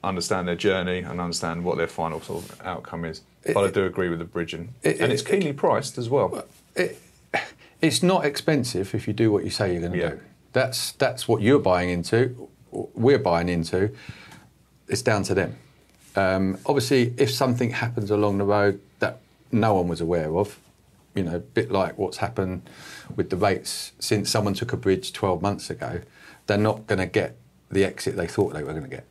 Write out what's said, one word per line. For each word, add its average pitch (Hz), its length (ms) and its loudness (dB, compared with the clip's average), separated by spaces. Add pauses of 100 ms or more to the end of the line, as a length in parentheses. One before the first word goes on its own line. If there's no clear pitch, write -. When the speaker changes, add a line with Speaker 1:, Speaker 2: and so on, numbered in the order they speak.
Speaker 1:
understand 92 440 -2
their 87 80 -2
journey, 92 440 0
and 87 200 -8
understand 87 460 -4
what 87 120 0
their 82 100 0
final 82 340 -6
sort 85 240 -10
of - 160 -20
outcome 87 420 -10
is. 80 180 -10 (220)
Speaker 2:
It, - 120 -2
Speaker 1:
But 101 100 6
I - 20 2
Speaker 2:
it, 95 60 -2
Speaker 1:
do 98 120 2
agree 92 220 -2
with 85 120 -2
the 85 60 -6
bridging. 85 480 -8 (100)
Speaker 2:
it, - 180 2
Speaker 1:
And 123 100 2
Speaker 2:
it, - 40 2
Speaker 1:
it's - 60 -4
keenly 180 300 0
priced 139 460 0
as 120 120 -6
well. 120 200 2
Speaker 2:
Well, - 160 -8 (300)
it, 175 220 -2 (840)
it's 160 200 4
not 180 220 4
expensive 139 720 0
if 110 100 -4
you 107 80 -2
do 110 200 4
what 98 100 2
you - 60 -4
say 95 240 0
you're 87 80 -2
gonna 87 160 -2
Speaker 1:
Yeah. 92 140 0
Speaker 2:
do. - 80 -12 (340)
That's, 127 400 0
that's 123 340 0
what 107 140 4
you're 131 180 6
buying 90 300 4
into, 117 600 0 (220)
we're 123 480 2
buying 87 300 2
into. 90 440 0 (920)
It's - 140 -2
down 107 220 2
to 101 100 -2
them. 92 240 0 (580)
Um, 95 500 2
obviously, 127 520 2
if 139 120 4
something 123 420 2
happens 113 400 -4
along 104 260 2
the 98 80 0
road 101 340 2 (200)
that - 200 -4 (320)
no 110 220 4
one 90 160 2
was 82 100 -4
aware 82 380 0
of, 101 200 -2 (560)
you 101 100 -2
know, 82 120 -4
a 87 40 -4
bit - 320 -2
like 95 260 0
what's 95 200 -2
happened 92 520 -4 (460)
with 87 140 -2
the 92 80 -2
rates - 600 -2
since 101 300 -2
someone 101 240 2
took - 200 -4
a - 40 -4
bridge 92 360 0
twelve 90 280 0
months 101 280 -4
ago, 82 320 -8 (460)
they're 104 100 4
not 107 300 0
gonna 92 180 2
get 87 320 -2 (340)
the 98 140 4
exit - 320 -4
they 87 100 -2
thought - 260 0
they 78 100 -6
were 156 100 -8
gonna 101 140 -8
get 120 240 -14